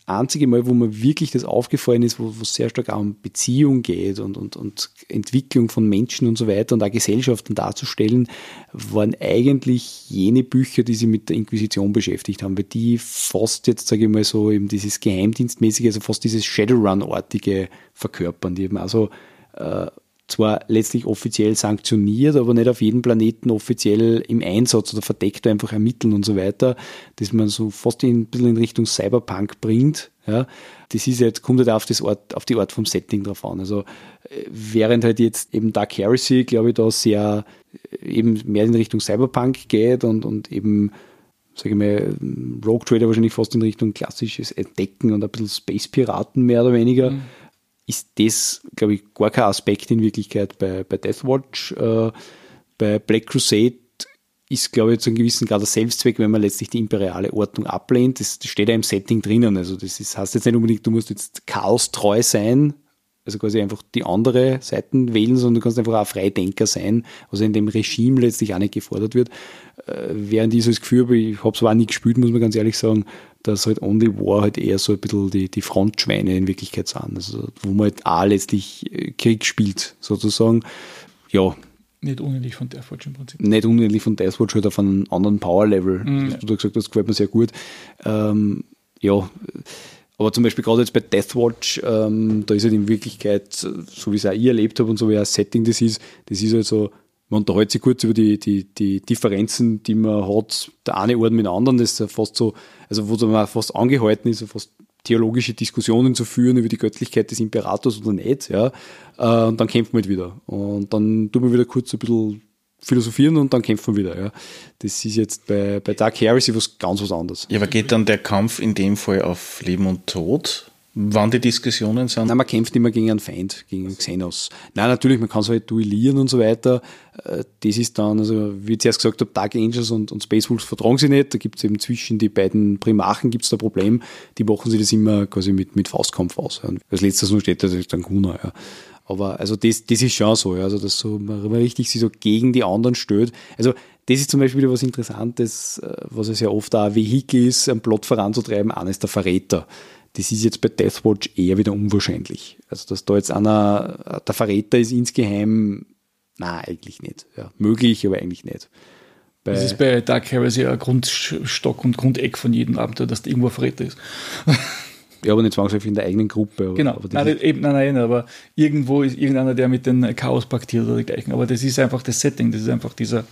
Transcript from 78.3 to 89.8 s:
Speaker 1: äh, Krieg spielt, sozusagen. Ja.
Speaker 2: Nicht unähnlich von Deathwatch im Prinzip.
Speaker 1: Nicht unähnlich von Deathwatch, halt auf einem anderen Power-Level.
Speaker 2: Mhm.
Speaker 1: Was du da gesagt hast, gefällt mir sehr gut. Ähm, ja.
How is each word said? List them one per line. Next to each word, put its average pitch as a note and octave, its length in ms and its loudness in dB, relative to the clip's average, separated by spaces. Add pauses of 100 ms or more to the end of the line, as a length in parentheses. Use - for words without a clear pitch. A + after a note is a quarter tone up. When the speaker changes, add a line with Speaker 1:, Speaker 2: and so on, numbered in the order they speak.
Speaker 1:
äh, - 180 -8
Krieg A2+ 320 0
spielt, - 560 -2
sozusagen. A2 640 2 (680)
Ja. F#2+ 240 4 (460)
Speaker 2:
Nicht C3+ 220 -6
unähnlich C3 340 -6
von B2 140 -10
Deathwatch C3 380 -16
im C#3 60 -14
Prinzip. C3 280 -14
Speaker 1:
Nicht G#2 240 4
unähnlich A2+ 380 4
von A2 120 0
Deathwatch, G2 400 -2
halt G#2 120 0
auf G2 120 -2
einem G2 300 2
anderen G2+ 300 0
Power-Level. F#2+ 640 2
Speaker 2:
Mhm. C#3 260 -2
Speaker 1:
Was - 80 -8
du - 60 -12
da G#2+ 100 0
gesagt G2 220 -4
hast, G#2+ 140 -4
gefällt G#2 160 0
mir A2 60 0
sehr G2+ 140 0
gut. A2+ 240 2 (540)
Ähm, G#2+ 580 0 (380)
ja. G2 280 2 (920)